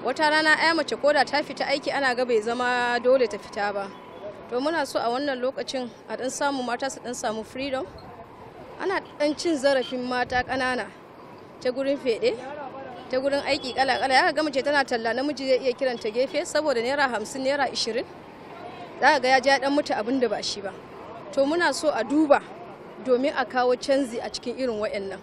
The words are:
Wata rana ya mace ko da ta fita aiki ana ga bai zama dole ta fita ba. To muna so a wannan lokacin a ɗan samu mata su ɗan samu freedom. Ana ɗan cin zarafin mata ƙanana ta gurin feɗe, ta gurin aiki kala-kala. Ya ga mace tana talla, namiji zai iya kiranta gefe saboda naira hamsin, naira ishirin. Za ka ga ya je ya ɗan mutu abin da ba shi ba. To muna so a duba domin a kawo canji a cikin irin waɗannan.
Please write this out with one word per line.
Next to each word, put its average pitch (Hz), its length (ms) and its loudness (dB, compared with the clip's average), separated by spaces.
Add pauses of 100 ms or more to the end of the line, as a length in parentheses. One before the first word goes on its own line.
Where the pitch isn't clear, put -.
Wata 302 260 2
rana 311 200 4 (100)
ya 320 140 4
mace 294 260 0
ko 294 120 6
da 277 120 6
ta 285 180 0
fita - 220 -4
aiki 285 260 -2
ana 269 240 2
ga 247 120 0
bai 240 160 4
zama 240 600 0
dole 254 240 6
ta - 120 -6
fita 208 340 -4
ba. 196 160 -4 (600)
To 247 100 -2
muna 302 260 0
so 302 140 -4
a 226 80 0
wannan 262 320 -2
lokacin 247 480 -4 (200)
a 220 80 -6
ɗan 254 140 -4
samu 277 320 0
mata 240 280 -4
su - 100 -12
ɗan 240 140 -8
samu 220 300 -4
freedom. 269 420 -4 (920)
Ana 349 220 -2 (180)
ɗan 294 200 2
cin 330 180 0
zarafin 254 480 0
mata 247 400 0
ƙanana 254 400 -2 (800)
ta 254 80 0
gurin 269 260 0
feɗe, 233 400 0 (720)
ta 254 60 0
gurin 277 300 2
aiki 269 280 -2
kala-kala. 262 400 2
Ya 320 180 6
ga 302 100 0
mace 277 200 0
tana 277 220 2
talla, 226 300 -2
namiji 269 340 -2
zai 254 160 6
iya - 80 2
kiranta 240 400 -2
gefe 262 320 0
saboda 294 380 0
naira 269 260 2
hamsin, 226 340 -4
naira 269 300 0
ishirin. 214 320 -2 (960)
Za 277 160 8
ka - 40 2
ga 247 80 2
ya 262 120 8
je 262 80 2
ya 269 100 6
ɗan 277 140 2
mutu 294 240 2
abin 240 240 0
da 240 80 2
ba 208 140 -2
shi - 180 -6
ba. 190 120 -8 (600)
To 277 140 4
muna 320 260 2
so 302 160 0
a 226 160 0
duba 277 380 6 (640)
domin 254 280 4
a 262 120 0
kawo 247 340 2
canji 269 400 0
a 214 80 -8
cikin 233 320 -8
irin 240 160 0
waɗannan. 196 460 -4